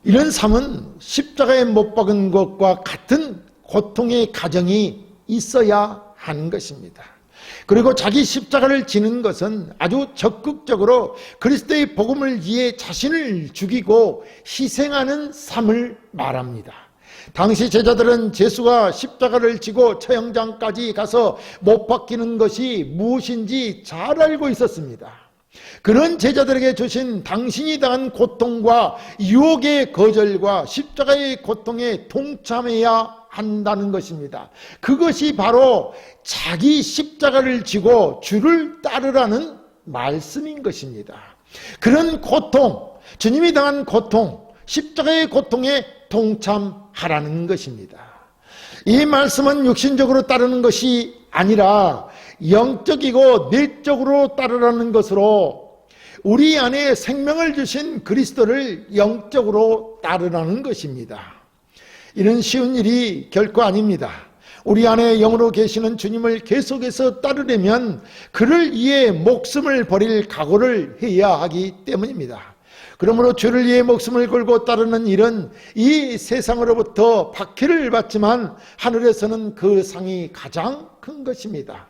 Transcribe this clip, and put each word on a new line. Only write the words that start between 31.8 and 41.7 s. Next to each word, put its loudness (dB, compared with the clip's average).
동참해야 -2
한다는 -4
것입니다. -10
그것이 0
바로 4
자기 0
십자가를 -2
지고 2
주를 0
따르라는 -2
말씀인 -8
것입니다. -12